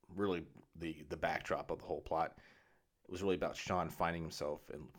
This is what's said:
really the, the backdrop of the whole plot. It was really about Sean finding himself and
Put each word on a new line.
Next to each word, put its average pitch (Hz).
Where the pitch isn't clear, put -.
really 92
the, 80
the 80
backdrop 80
of 82
the -
whole 78
plot. 80
It -
was 90
really 95
about 82
Sean 87
finding 85
himself 76
and 78